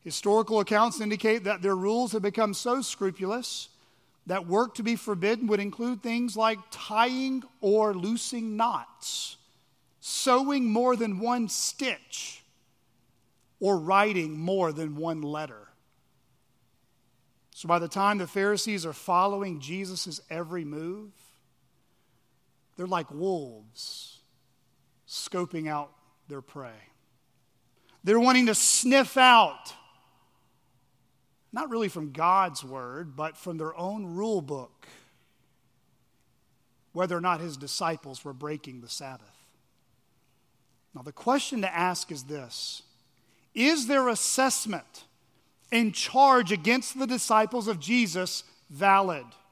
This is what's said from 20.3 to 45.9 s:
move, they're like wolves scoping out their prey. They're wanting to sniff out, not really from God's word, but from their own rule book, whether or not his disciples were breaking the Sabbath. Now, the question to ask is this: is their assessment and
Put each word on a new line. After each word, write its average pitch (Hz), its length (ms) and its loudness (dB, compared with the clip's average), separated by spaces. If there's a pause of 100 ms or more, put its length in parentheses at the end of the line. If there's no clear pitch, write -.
move, 175 460 -10 (1700)
they're 180 100 -8
like 175 240 -4
wolves 143 1080 -8 (880)
scoping 170 600 -6
out 147 240 -6 (360)
their 143 120 -12
prey. 120 500 -16 (1120)
They're 208 160 4
wanting 254 280 6
to 214 80 4
sniff - 640 4
out, 233 580 6 (1800)
not 262 180 -6
really 226 180 -2
from 156 220 -8
God's 170 540 2
word, 131 500 -12
but 156 220 -6
from 175 200 -10
their 160 200 -6
own 185 380 -8
rule 202 280 -2
book, 135 460 -12 (2000)
whether 180 240 -2
or 170 40 -2
not 175 200 0
his 160 160 -8
disciples 143 680 -6
were 143 80 -12
breaking 143 480 -10
the 117 80 -20
Sabbath. 127 580 -16 (1500)
Now, 131 80 -16
the 143 100 -16
question 262 480 0
to 185 120 0
ask 175 380 0
is 135 140 -10
this: 135 580 -12 (720)
is 269 320 4
their 262 220 4
assessment - 960 -2 (680)
and 226 240 2